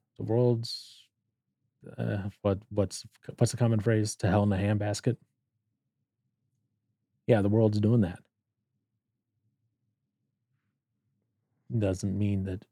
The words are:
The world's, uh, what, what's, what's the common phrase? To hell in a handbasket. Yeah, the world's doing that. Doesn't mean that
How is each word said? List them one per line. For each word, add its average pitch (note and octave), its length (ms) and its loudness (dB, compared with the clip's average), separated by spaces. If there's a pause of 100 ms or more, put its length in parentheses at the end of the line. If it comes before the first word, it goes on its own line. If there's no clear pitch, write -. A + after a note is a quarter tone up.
(180)
The G#2+ 60 -10
world's, A#2 840 -2 (880)
uh, G#2 320 -4 (120)
what, G2 180 0 (100)
what's, G2+ 360 -2 (320)
what's A#2 140 2
the A#2 60 -8
common A2+ 220 2
phrase? G#2+ 380 0
To - 100 -2
hell G2+ 160 4
in G#2 100 2
a F#2+ 40 0
handbasket. G#2 600 -2 (2000)
Yeah, A2+ 160 4
the G2+ 80 2
world's G#2+ 300 2
doing G#2+ 220 4
that. E2+ 180 -2 (3500)
Doesn't G2 420 -2
mean G2+ 280 0
that F#2+ 260 -10